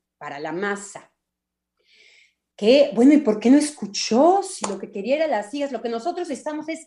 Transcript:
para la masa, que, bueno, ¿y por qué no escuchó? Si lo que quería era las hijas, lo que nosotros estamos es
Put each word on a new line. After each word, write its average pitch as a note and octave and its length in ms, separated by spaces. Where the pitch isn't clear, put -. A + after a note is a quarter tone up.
para D3 220
la D#3 120
masa, G3 580
que, C4 380
bueno, B3+ 200
¿y - 40
por G#3+ 220
qué A#3 100
no C#4+ 80
escuchó? D4 840
Si - 240
lo G3 120
que G3+ 120
quería A3 260
era D#4+ 100
las A3 280
hijas, C#4+ 180
lo A3+ 100
que A#3+ 60
nosotros E4+ 420
estamos D4+ 380
es D#4+ 180